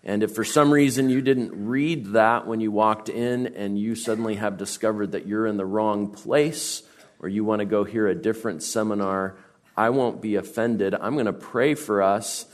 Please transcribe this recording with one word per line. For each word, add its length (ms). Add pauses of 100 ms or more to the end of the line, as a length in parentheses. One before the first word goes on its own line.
And 220
if 100
for 80
some 300
reason 360
you 120
didn't 320 (160)
read 380
that 380
when 140
you 140
walked 360
in 380
and 320
you 160
suddenly 400
have 220
discovered 560
that 160
you're 180
in 120
the 60
wrong 440
place 720 (380)
or 80
you 160
want 160
to 60
go 180
hear 240
a 80
different 480
seminar, 720 (400)
I 140
won't 300
be 140
offended. 580
I'm 220
going 120
to 60
pray 440
for 260
us. 520